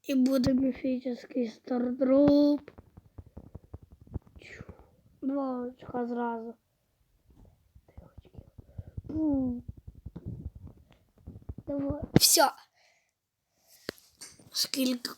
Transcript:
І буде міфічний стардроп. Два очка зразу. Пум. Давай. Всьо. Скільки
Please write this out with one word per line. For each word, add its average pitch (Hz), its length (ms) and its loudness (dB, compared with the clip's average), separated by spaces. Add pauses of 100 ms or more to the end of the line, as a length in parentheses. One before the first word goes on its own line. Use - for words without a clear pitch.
І 277 80 0
буде 262 380 4
міфічний 254 960 -2
стардроп. 269 1200 4 (2500)
Два 269 380 -2
очка 247 480 -6
зразу. 233 460 -6 (2500)
Пум. 269 560 -2 (2000)
Давай. 285 340 -4 (120)
Всьо. - 380 4 (2000)
Скільки 254 680 -2